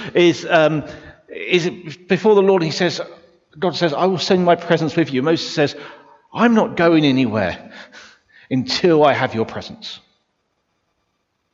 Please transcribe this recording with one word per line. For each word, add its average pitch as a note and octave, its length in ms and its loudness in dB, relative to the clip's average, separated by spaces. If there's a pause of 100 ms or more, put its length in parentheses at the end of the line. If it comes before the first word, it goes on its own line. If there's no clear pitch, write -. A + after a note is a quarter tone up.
(140)
is, F3 340 2
um, D#3 360 2 (440)
is D#3+ 680 -6
before G#3 380 0
the G3+ 80 6
Lord, F#3+ 200 2
he D#3 100 -4
says, E3+ 280 -4 (560)
God F3 200 -4
says, E3+ 160 0
"I C#3+ 140 -2
will F#3 120 0
send F#3 260 0
my F3 120 4
presence D#3+ 400 -2
with D3 160 0
you." B2+ 100 0
Moses D#3+ 320 -2
says, D3 220 0 (560)
"I'm A3+ 220 2
not F#3+ 220 0
going E3+ 280 4
anywhere A2 680 -2 (800)
until D3+ 540 2
I C#3 80 4
have A#2+ 200 -2
your A2 120 -4
presence." - 560 -14 (1500)